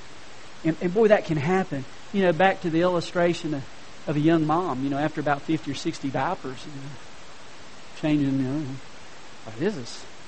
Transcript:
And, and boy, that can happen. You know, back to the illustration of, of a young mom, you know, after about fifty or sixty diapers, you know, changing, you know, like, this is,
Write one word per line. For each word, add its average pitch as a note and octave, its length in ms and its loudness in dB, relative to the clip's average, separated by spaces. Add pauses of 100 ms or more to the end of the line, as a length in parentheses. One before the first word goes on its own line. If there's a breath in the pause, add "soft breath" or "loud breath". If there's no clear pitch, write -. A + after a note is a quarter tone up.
(640)
And, D#3+ 160 2
and F3 140 0
boy, A3 140 8
that F#3+ 180 8
can D#3+ 100 2
happen. D3+ 480 0 (280)
You G3 100 4
know, F3+ 100 6
back F#3 300 4
to F3+ 80 0
the D#3+ 100 4
illustration F3 760 2
of, C#3 100 -4 (420)
of D3+ 100 0
a D3+ 40 2
young D#3+ 260 6
mom, D#3 360 0
you C#3 60 0
know, C#3 100 0
after D3+ 220 -2
about C#3+ 220 0
fifty D3+ 300 -2
or - 20 -2
sixty D3 340 -4
diapers, C3+ 560 -4
you D#3 80 -12
know, C#3 160 -10 (1120)
changing, C#3+ 380 2
you C3+ 60 2
know, C#3+ 200 -2 (800)
like, A2+ 140 -10
this F#3 180 0
is, - 280 -10 (240)